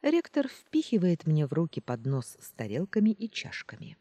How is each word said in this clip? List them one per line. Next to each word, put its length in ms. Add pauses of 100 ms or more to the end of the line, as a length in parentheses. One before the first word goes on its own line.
ректор 460
впихивает 760
мне 220
в 60
руки 280
поднос 600
с 100
тарелками 600
и 200
чашками. 720